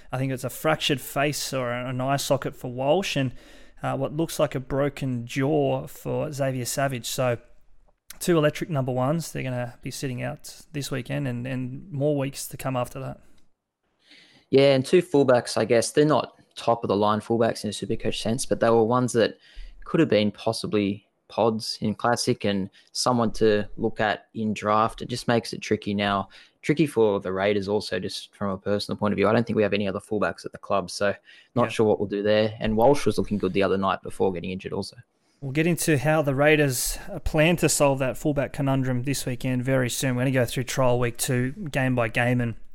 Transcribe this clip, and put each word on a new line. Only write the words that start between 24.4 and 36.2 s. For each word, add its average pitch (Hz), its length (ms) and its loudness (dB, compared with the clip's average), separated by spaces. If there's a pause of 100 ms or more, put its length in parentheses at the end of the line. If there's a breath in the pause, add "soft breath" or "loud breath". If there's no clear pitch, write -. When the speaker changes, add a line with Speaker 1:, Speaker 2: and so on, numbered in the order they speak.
Speaker 2:
draft. 107 480 0
It - 80 -10
just 120 180 -6
makes 117 260 2
it - 80 -10
tricky 107 320 -2
now. 101 360 0 (340 loud breath)
Tricky 156 240 2
for 107 320 4
the 95 120 -6
Raiders 98 360 0
also, 101 320 -2
just - 340 -10
from 101 160 -6
a 95 80 -4
personal 101 400 -4
point 104 160 -2
of 95 40 -4
view. 95 100 4
I 107 60 4
don't 117 120 2
think 113 120 -4
we 107 60 4
have 101 100 0
any 101 140 -2
other 98 120 -4
fullbacks 95 460 -4
at - 80 -14
the - 40 -16
club, 95 320 -4
so 101 240 -2 (400 loud breath)
not 120 120 4
Speaker 1:
Yeah. 113 40 -2
Speaker 2:
sure 110 160 0
what 101 140 2
we'll 101 100 -4
do 101 140 -4
there. 107 360 2
And 110 160 0
Walsh 127 300 4
was 101 140 0
looking 98 180 -2
good 92 160 -2
the 98 80 2
other 95 160 2
night 95 240 -2
before - 320 -2
getting 87 180 -8
injured 92 220 -8
also. 98 220 -8 (440)
Speaker 1:
We'll 135 120 -10
get 156 160 0
into 160 320 2
how 156 240 2